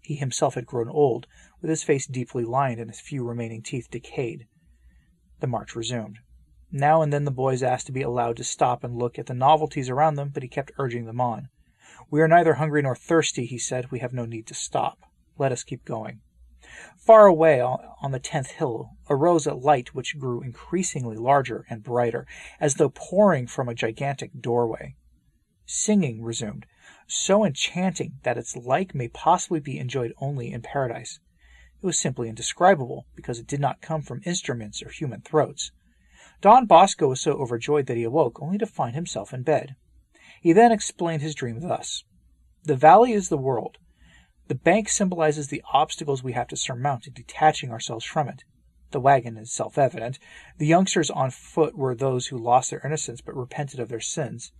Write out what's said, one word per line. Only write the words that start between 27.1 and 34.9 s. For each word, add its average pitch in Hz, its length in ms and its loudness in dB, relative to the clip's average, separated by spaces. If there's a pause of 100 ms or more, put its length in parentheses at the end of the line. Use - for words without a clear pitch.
enchanting 156 800 -4
that 120 140 -2
its - 180 -10
like 131 380 -2
may 123 140 -4
possibly 170 520 0
be 139 200 -8
enjoyed 123 400 -4
only 139 320 -6
in 117 100 -10
paradise. - 580 -6 (640)
It - 40 -8
was 170 120 -2
simply 127 320 -4
indescribable, 131 840 0
because 117 240 -10
it - 80 -18
did 143 120 -4
not 139 220 -2
come 160 200 -6
from 135 240 -12
instruments 120 580 -6
or - 60 -16
human 123 320 -8